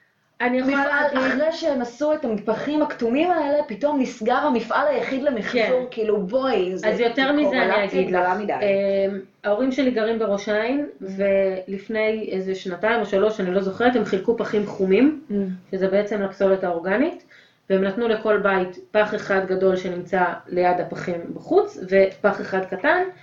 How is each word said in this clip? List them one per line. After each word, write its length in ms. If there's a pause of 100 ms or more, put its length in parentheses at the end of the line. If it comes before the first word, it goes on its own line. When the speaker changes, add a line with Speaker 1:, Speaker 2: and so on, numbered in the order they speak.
(400)
Speaker 1:
אני 180
יכולה 180
Speaker 2:
מפעל, 260
Speaker 1:
להגיד 160
Speaker 2:
אחרי 340
שהם 300
עשו 300
את 120
הפחים 580
הכתומים 480
האלה, 380
פתאום 320
נסגר 340
המפעל 540
היחיד 340
למחזור, 400
Speaker 1:
כן. 280
Speaker 2:
כאילו, 360
בואי, 500
זה 120
Speaker 1:
אז 120
יותר 320
מזה 160 (140)
אני 100
Speaker 2:
קורלציה 120
Speaker 1:
אגיד 240
Speaker 2:
גדולה 260
Speaker 1:
לך. 60
Speaker 2:
מדי. 120
Speaker 1:
אמ, 680 (240)
ההורים 280
שלי 180
גרים 280
בראש 300
העין, 380 (140)
Speaker 2:
Mm. 40 (640)
Speaker 1:
ולפני 640
איזה 220
שנתיים 460
או 60
שלוש, 340
אני 100
לא 100
זוכרת, 360
הם 80
חילקו 320
פחים 300
חומים, 540 (100)
Speaker 2:
Mm. 20 (400)
Speaker 1:
שזה 160
בעצם 340
לפסולת 420
האורגנית, 600 (460)
והם 140
נתנו 240
לכל 300
בית 400 (120)
פח 240
אחד 320
גדול 300
שנמצא 480 (240)
ליד 320
הפחים 400 (140)
בחוץ, 440 (100)
ופח 520
אחד 240
קטן 380 (200)